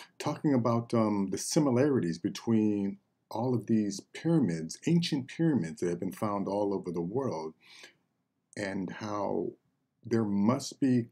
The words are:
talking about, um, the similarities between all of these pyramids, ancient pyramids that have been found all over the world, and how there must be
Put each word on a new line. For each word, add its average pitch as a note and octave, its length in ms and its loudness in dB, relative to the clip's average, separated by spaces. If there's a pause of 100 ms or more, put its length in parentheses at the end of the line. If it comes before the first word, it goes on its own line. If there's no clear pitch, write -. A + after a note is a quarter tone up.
(180)
talking D3+ 360 0
about, A#2 400 2
um, G#2 360 2
the F#2+ 80 -4
similarities B2+ 800 2
between G#2 800 0 (320)
all B2 240 -2
of A#2 120 -2
these G#2 340 0 (140)
pyramids, F2+ 760 0
ancient D#3+ 400 0
pyramids A2+ 540 0
that F2 80 0
have F2 100 -2
been F#2 140 -4
found G2+ 340 -4
all G2+ 260 0
over F#2 160 -4
the F2 120 -4
world, F2 520 -4 (1040)
and G2 360 -6
how G2+ 600 -4 (540)
there A#2 180 2
must G#2 560 0
be B2 320 2